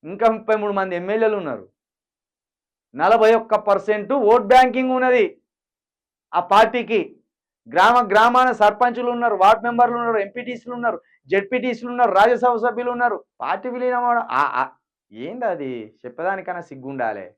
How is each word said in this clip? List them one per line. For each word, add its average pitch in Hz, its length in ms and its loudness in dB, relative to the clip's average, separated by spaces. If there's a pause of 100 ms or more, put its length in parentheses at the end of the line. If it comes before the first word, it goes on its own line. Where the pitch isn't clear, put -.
(100)
ఇంకా 202 160 0 (100)
ముప్పై 220 240 -2
మూడు 202 120 -4
మంది 190 240 -4
ఎమ్మెల్యేలు 214 460 -2
ఉన్నారు, 117 220 -10 (1300)
నలభై 220 400 4
ఒక్క 220 200 0
పర్సెంట్ 208 580 0
ఓట్ 226 400 2
బ్యాంకింగ్ 254 460 4
ఉన్నది 254 260 2 (1080)
ఆ 170 60 0 (120)
పార్టీకి. 226 480 2 (720)
గ్రామ 202 240 4 (160)
గ్రామాన 247 480 4
సర్పంచులు 240 560 2
ఉన్నారు, 233 260 0
వార్డు 208 240 4
మెంబర్లు 240 320 2
ఉన్నారు, 233 280 -2
ఎంపీటీసీలు 247 520 -12
ఉన్నారు, 233 200 -4 (320)
జెడ్పీటీసీలు 240 600 -4
ఉన్నారు, 240 280 0
రాజ్యసభ 240 360 2 (120)
సభ్యులు 247 240 -4
ఉన్నారు. 240 340 -4 (160)
పార్టీ 196 340 -6
విలీనం 247 300 -4
అవడం, 240 200 0 (160)
ఆ, - 20 2 (180)
ఆ, - 20 0 (500)
ఏంది 175 320 -12
అది? 147 280 -6 (320)
చెప్పదానికన్నా 180 640 -8
సిగ్గుండాలి. 123 560 -8 (120)